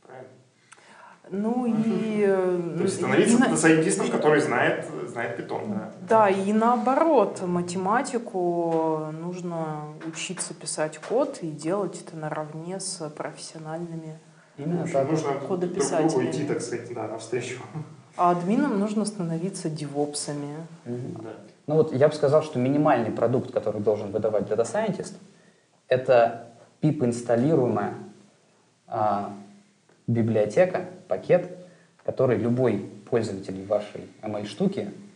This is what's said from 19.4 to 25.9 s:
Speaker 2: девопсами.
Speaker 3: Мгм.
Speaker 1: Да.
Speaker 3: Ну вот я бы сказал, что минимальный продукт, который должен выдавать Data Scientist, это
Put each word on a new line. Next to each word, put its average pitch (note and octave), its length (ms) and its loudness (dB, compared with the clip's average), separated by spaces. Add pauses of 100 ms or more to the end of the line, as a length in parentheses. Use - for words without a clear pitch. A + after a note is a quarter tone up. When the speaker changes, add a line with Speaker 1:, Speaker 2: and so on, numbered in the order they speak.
Speaker 2:
девопсами. D3 840 -4 (300)
Speaker 3:
Мгм. B2 380 -8
Speaker 1:
Да. A2+ 60 -12 (380)
Speaker 3:
Ну B2 80 0
вот - 180 4
я C3+ 160 6
бы D3+ 40 0
сказал, D3 300 4
что - 160 -6
минимальный C3+ 520 4
продукт, A#2+ 400 0
который G#2+ 300 -2
должен G#2 300 0
выдавать G#2 380 0
Data A3 160 2
Scientist, G#3+ 480 -2 (760)
это B2 600 4 (340)